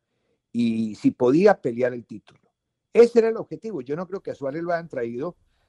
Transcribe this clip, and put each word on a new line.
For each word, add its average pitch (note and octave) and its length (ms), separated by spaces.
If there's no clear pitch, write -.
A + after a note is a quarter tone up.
y A2+ 440
si C3+ 160
podía E3+ 500
pelear B2 320
el B2 140
título. - 340
Ese A#3 280
era A3+ 100
el A3+ 80
objetivo. E3 440
Yo C3+ 140
no F3+ 120
creo F#3 160
que C#3 80
a A#2 40
Suárez C#3 280
lo F3 100
hayan E3+ 160
traído B2 460